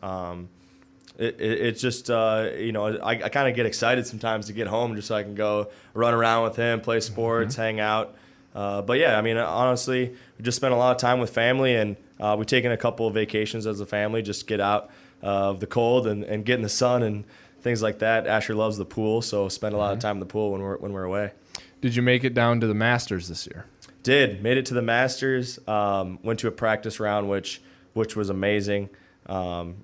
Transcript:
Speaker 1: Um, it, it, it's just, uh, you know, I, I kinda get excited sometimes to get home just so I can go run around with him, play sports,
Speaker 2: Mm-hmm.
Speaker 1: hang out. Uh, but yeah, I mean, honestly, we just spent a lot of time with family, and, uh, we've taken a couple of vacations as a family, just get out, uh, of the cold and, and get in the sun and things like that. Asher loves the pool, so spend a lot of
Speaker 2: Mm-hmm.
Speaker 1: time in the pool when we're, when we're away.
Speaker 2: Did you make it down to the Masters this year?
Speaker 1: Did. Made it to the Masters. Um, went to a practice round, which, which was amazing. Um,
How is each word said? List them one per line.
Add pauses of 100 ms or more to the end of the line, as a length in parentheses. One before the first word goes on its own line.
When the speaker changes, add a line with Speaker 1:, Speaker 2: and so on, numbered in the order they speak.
Speaker 1:
Um, (680)
it,
it,
it's
just,
uh,
you
know,
I, (140)
I
kinda
get
excited
sometimes
to
get
home
just
so
I
can
go (240)
run
around
with
him,
play
sports,
Speaker 2:
Mm-hmm.
Speaker 1:
hang
out. (400)
Uh,
but
yeah,
I
mean,
honestly, (240)
we
just
spent
a
lot
of
time
with
family,
and, (220)
uh,
we've
taken
a
couple
of
vacations
as
a
family,
just
get
out, (320)
uh, (240)
of
the
cold
and,
and
get
in
the
sun
and (360)
things
like
that.
Asher
loves
the
pool,
so
spend
a
lot
of
Speaker 2:
Mm-hmm.
Speaker 1:
time
in
the
pool
when
we're,
when
we're
away. (500)
Speaker 2:
Did
you
make
it
down
to
the
Masters
this
year? (380)
Speaker 1:
Did.
Made
it
to
the
Masters.
Um,
went
to
a
practice
round,
which, (320)
which
was
amazing. (360)
Um,